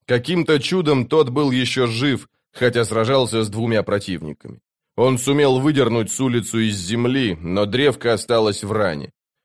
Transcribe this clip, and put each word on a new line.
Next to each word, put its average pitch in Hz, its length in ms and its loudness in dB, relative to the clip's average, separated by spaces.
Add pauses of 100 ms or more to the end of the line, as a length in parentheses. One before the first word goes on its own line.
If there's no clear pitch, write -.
Каким-то 151 520 0
чудом 147 480 0
тот 151 220 2
был 135 240 0
ещё 127 340 0
жив, 117 420 -2 (240)
хотя 120 320 2
сражался 113 580 0
с 107 60 -2
двумя 110 340 -2
противниками. 78 800 -6 (360)
Он 123 220 2
сумел 139 420 2
выдернуть 120 500 2
с - 100 -6
улицу 120 380 -2
из 107 180 0
земли, 117 640 -2
но 95 260 -2
древко 120 460 0
осталось 110 520 0
в 101 80 -6
ране. 90 400 -2 (320)